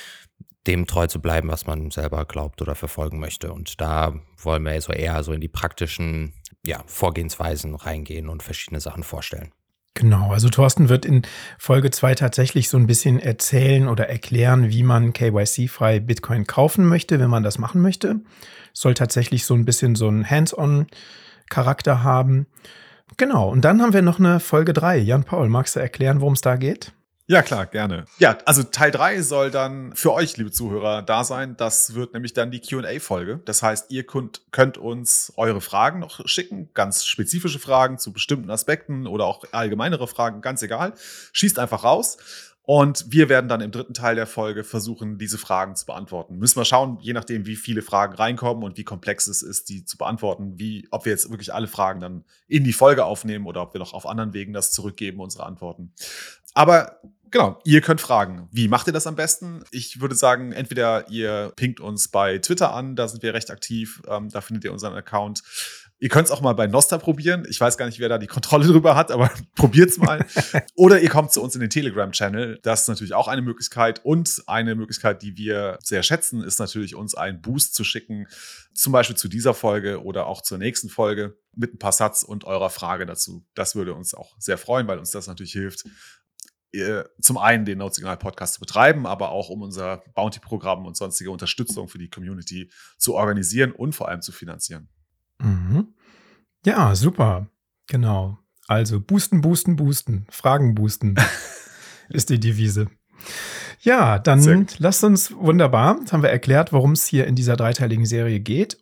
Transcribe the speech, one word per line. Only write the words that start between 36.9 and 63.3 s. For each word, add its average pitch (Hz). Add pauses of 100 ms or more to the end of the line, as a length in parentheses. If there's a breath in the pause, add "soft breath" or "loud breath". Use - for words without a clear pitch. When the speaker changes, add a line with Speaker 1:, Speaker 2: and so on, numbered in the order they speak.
Speaker 3:
spezifische 156
Fragen 131
zu 107
bestimmten 117
Aspekten 131
oder 98
auch -
allgemeinere 117
Fragen, 110
ganz 131
egal. 113 (400 loud breath)
Schießt -
einfach 117
raus. 170 (460 loud breath)
Und 143
wir 156
werden 127
dann 113
im 107
dritten 123
Teil 117
der 113
Folge 107
versuchen, 107
diese 104
Fragen 95
zu -
beantworten. 82
Müssen 113
wir 113
schauen, 131
je 117
nachdem, 113
wie 107
viele 107
Fragen 101
reinkommen 117
und 92
wie 104
komplex 101
es 101
ist, -
die 95
zu -
beantworten, 98
wie, 107
ob 110
wir 110
jetzt -
wirklich 104
alle 110
Fragen 95
dann 90 (240)
in 147
die 117
Folge 131
aufnehmen 104
oder 87
ob 87
wir 98
noch 90
auf 92
anderen 107
Wegen 101
das 101
zurückgeben, 98
unsere -
Antworten. 87 (600 loud breath)
Aber 160 (320)
genau, 98
ihr 151
könnt 156
fragen. 92
Wie 117
macht 120
ihr 165
das 156
am 160
besten? 160
Ich 123
würde 135
sagen, 127
entweder 117
ihr 107
pinkt 127
uns 104
bei 98
Twitter 175
an, 131
da 117
sind 110
wir 110